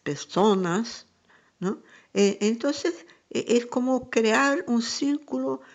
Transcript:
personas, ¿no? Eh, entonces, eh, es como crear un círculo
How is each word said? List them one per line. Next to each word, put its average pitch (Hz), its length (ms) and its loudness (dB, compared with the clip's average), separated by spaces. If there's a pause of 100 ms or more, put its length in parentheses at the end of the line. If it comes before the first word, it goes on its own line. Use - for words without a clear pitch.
personas, 185 1040 0 (540)
¿no? 185 160 -2 (360)
Eh, 196 280 4
entonces, 269 640 -2 (220)
eh, - 180 -4
es 240 180 4
como 254 440 -2
crear 247 580 2
un 240 140 2
círculo 262 800 -4 (140)